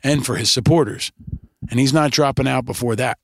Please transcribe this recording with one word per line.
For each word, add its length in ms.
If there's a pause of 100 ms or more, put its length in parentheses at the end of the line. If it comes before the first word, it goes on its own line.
and 240
for 120
his 120
supporters, 640 (580)
and 80
he's 140
not 200
dropping 360
out 160
before 320
that. 280